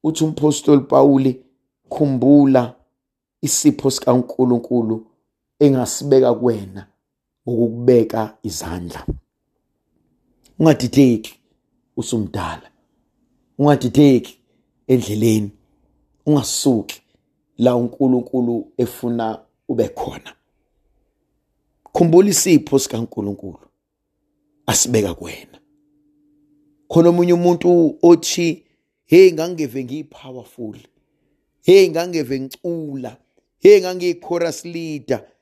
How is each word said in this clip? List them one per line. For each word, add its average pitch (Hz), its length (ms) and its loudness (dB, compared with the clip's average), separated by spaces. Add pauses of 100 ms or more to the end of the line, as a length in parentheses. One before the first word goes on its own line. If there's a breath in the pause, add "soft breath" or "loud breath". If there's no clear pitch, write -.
uthi 156 200 -2
uMpostoli 151 580 2
Pauli, 135 640 2 (440)
"Khumbula 135 840 2 (680)
isipho - 500 0
sikaNkulunkulu 123 1160 -2 (520)
engasibeka 131 760 2
kuwena 104 540 -6 (600)
ngokukubeka 117 960 0
izandla." 87 600 -12 (1500)
Ungadideki 135 800 2 (580)
usumdala, 92 760 -8 (840)
ungadideki 139 840 2 (480)
endleleni, 110 640 -2 (720)
ungasuki 135 760 -2 (560)
la 123 180 2
uNkulunkulu 120 1000 -2
efuna 117 640 -6 (280)
ube 113 200 -4
khona. - 480 -14 (1600)
Khumbula 175 360 4
isipho 151 500 0
sikaNkulunkulu 101 800 -8 (1080)
asibeka 104 480 -2
kuwena. - 460 -18 (1300)
Khona 170 220 4
omunye 175 240 2
umuntu 175 680 2
othi, 170 640 2 (400)
"Hey, 180 260 6
ngangeve 156 520 -8
ngiyi-powerful. 127 920 -16 (840)
Hey, 185 280 6
ngangeve 160 500 -6
ngicula. 139 760 -10 (420)
Hey, 202 220 6
ngangiyi-chorus 175 840 -6
leader. 160 600 -8 (160)